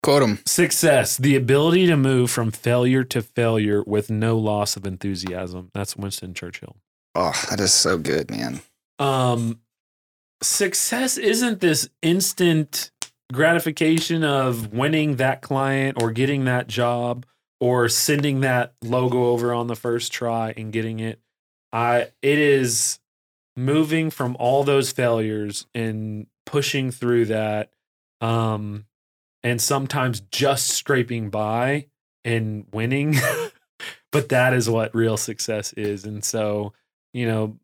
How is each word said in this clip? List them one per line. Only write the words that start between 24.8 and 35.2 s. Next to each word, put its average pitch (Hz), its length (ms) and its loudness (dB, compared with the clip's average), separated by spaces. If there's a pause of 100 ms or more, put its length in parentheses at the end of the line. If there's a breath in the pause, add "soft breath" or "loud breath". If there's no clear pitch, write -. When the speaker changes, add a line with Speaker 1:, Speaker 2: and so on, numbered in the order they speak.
Speaker 2:
failures 110 840 -2
and 107 520 -6 (180)
pushing 139 460 -2
through 120 360 2
that, 107 440 -2 (500)
um, 110 680 -2 (560)
and 120 200 0
sometimes 135 580 -2 (120)
just 135 360 0
scraping 120 600 -2
by 117 560 -2 (380)
and 110 480 -2
winning. 135 480 0
<laughs> - 40 0 (840 loud breath)
But 147 180 0
that 127 240 4
is 117 160 0
what 113 260 0
real 113 220 2
success 107 560 -6